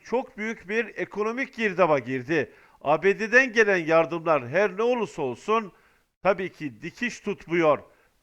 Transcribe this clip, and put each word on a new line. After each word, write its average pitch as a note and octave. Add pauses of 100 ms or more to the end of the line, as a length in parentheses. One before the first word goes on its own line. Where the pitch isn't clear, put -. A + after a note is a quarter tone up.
çok -
büyük G#3+
bir A3 (100)
ekonomik A3
girdaba F3
girdi. B2+ (280)
A D3+
B F#3+
D'den A3+
gelen G3+
yardımlar D#3+
her F#3
ne G#3+
olursa A#3
olsun F#3 (500)
tabii F3+
ki B2
dikiş G3
tutmuyor. D#3+ (440)